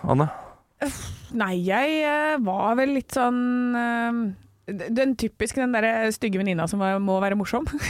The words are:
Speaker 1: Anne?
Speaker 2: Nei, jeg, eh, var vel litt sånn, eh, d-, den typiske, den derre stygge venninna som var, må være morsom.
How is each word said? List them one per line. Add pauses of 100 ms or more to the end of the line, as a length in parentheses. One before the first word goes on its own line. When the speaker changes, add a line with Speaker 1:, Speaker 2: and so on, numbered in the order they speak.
Speaker 1:
Anne? (1040)
Speaker 2:
Nei, (120)
jeg,
eh,
var
vel
litt
sånn,
eh,
d-,
den
typiske,
den
derre
stygge
venninna
som
var,
må
være
morsom. (240)